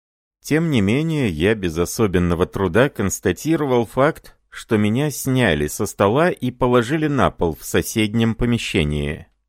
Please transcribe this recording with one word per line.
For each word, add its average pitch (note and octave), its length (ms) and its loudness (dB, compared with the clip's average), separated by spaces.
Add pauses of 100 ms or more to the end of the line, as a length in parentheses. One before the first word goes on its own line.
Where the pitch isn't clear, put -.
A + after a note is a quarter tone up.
(400)
Тем D#3+ 300 -2
не B2+ 100 2
менее, C3+ 500 0
я F2 260 2
без F2 200 -4
особенного F2 720 0
труда G2+ 440 0
констатировал B2 960 -2
факт, - 500 -2 (140)
что - 260 -4
меня A2+ 340 0
сняли A#2 560 0
со G2+ 200 -6
стола B2+ 440 2
и - 220 -4
положили B2+ 560 2
на A#2+ 240 2
пол D#2+ 260 -2
в - 60 -20
соседнем A2 720 0
помещении. D2 880 -2 (220)